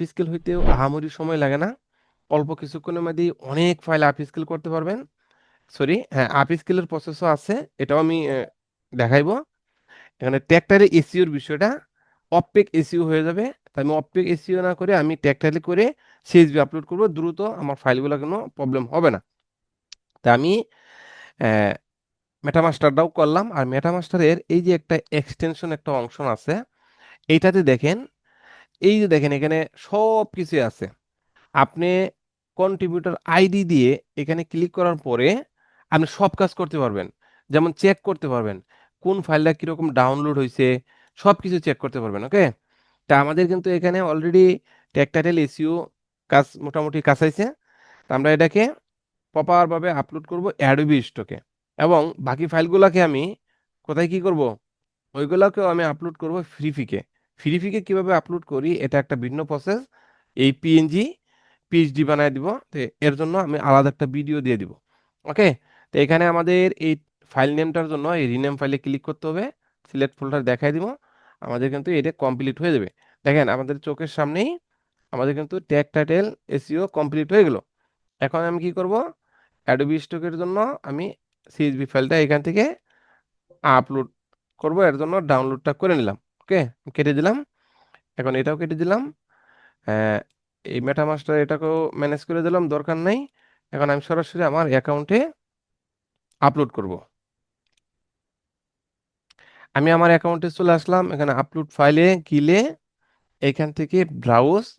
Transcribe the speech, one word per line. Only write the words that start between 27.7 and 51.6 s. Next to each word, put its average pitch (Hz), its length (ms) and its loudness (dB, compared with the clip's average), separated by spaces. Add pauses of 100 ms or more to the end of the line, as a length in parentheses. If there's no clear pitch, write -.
এই 208 200 4
যে 208 80 2
দেখেন 147 240 2
এখানে 151 440 -2
সব 214 500 -2 (100)
কিছুই 160 260 -2
আছে। 107 260 -4 (640)
আপনি 175 560 2 (460)
কন্ট্রিবিউটর 180 600 -2 (100)
আইডি 190 380 2
দিয়ে 143 360 4 (180)
এখানে 160 260 -4
ক্লিক 170 280 -4
করার 175 260 -2
পরে 147 460 0 (460)
আপনি 160 180 2
সব 196 220 0
কাজ - 240 -2
করতে 165 260 -6
পারবেন, 101 300 -2 (400)
যেমন 156 220 2
চেক 196 320 2
করতে 170 240 -6
পারবেন 107 380 -4 (360)
কোন 190 200 -2
ফাইলটা 156 320 2
কীরকম 160 360 -6
ডাউনলোড 139 480 0
হয়েছে, 127 420 0 (360)
সব 196 280 4
কিছু 180 160 -2
চেক 156 180 -2
করতে 131 220 -8
পারবেন। 104 240 -6
ওকে, 151 280 2 (560)
তা 139 140 6
আমাদের 156 260 2
কিন্তু 185 220 -4
এখানে 180 320 0
already 175 560 2 (360)
ট্যাগ 143 200 2
টাইটেল 165 240 0
এসইও 156 500 -2 (420)
কাজ 139 160 6 (160)
মোটামুটি 151 400 -4
কাছাইছে। 156 440 2 (640)
তা 127 80 -2
আমরা 143 160 2
এটাকে 180 420 2 (580)
প্রপারভাবে 170 600 2
আপলোড 151 340 -6
করব 175 240 -6
Adobe 143 480 2 (100)
Stock-এ, - 320 -12 (380)